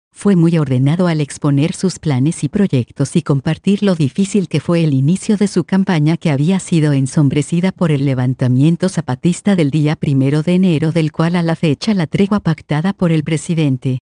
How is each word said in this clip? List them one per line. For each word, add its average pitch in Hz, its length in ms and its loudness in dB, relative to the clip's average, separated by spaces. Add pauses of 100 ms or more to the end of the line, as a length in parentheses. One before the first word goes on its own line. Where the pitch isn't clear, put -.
(160)
Fue 202 200 2
muy 165 240 4
ordenado 143 480 2
al 160 140 0
exponer 143 520 0
sus - 240 -4
planes 143 460 -2
y 151 40 0
proyectos 143 680 -2
y 165 80 0
compartir 160 580 -2
lo 196 140 2
difícil 180 520 -2
que 156 120 -2
fue 170 240 0
el 156 100 0
inicio 160 440 0
de 202 100 0
su 180 160 -2
campaña, 170 540 0
que - 120 -2
había 151 300 0
sido 156 340 0
ensombrecida 143 800 0
por 170 200 -2
el 143 140 0
levantamiento 131 840 0
zapatista 175 640 -2
del 151 160 0
día 151 240 0
primero 143 480 0
de 180 100 0
enero, 165 380 2
del 156 200 0
cual 170 240 -2
a 180 60 0
la 165 140 -2
fecha 170 400 -2
la 175 100 -2
tregua 196 360 0
pactada 160 520 -2
por 175 180 -2
el 156 120 0
presidente 147 720 -2 (160)